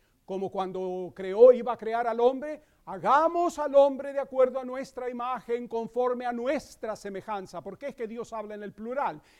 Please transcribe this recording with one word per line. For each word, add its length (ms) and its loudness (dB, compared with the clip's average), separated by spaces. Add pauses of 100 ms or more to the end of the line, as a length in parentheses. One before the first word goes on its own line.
(260)
como 240 -8
cuando 640 -8
creó, 360 10
iba 200 2
a 60 -6
crear 280 -2
al 140 -2
hombre, 420 0 (220)
"Hagamos 720 2
al 160 -4
hombre 380 4
de 80 -4
acuerdo 400 0
a 40 -10
nuestra 440 -10
imagen, 600 -8
conforme 580 -4
a 60 -4
nuestra 640 -6
semejanza". 640 -12
¿Por 160 -14
qué 100 -12
es 60 -12
que 120 -10
Dios 280 -12
habla 220 -12
en 60 -14
el 120 -14
plural? 480 -6 (180)